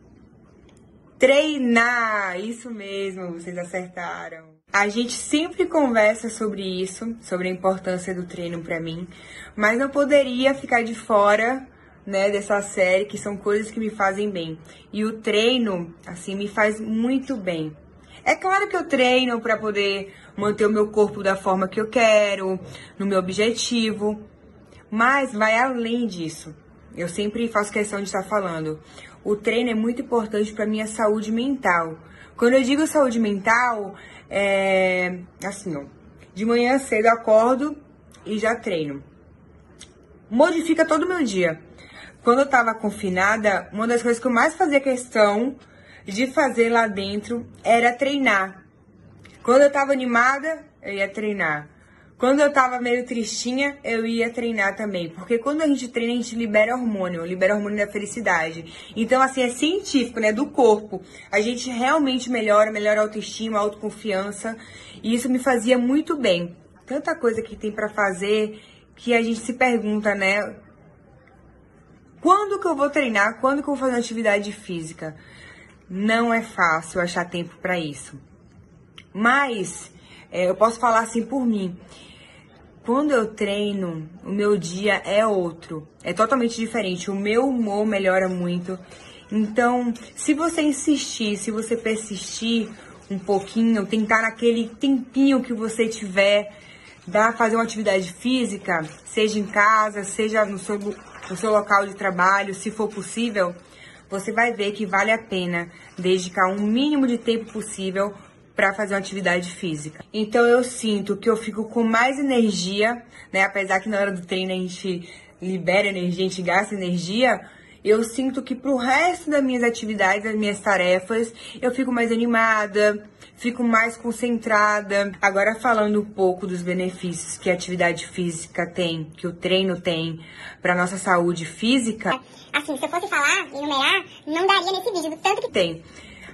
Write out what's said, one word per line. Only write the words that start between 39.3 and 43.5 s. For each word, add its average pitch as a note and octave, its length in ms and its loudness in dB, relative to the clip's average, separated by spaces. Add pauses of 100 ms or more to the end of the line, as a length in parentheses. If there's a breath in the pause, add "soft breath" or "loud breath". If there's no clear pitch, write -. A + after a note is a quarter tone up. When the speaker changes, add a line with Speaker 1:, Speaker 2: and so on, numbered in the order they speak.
Speaker 1:
Modifica D#4+ 560 4
todo D#4 180 2
o F4 40 0
meu F4+ 160 0
dia. F3+ 380 0 (640 loud breath)
Quando A#3+ 140 6
eu C#4 60 4
tava A#3+ 280 2
confinada, G3+ 960 0